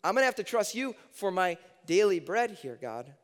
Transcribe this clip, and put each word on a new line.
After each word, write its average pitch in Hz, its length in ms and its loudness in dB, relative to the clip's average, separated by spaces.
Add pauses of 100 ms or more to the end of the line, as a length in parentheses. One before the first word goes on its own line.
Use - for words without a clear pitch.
I'm 185 120 2
gonna 262 100 4
have 254 80 2
to 208 100 -6
trust 220 300 0
you 254 200 -4 (180)
for 196 180 -2
my 180 260 0 (300)
daily 185 340 4
bread 220 300 -2
here, 135 260 -14
God. 123 480 -10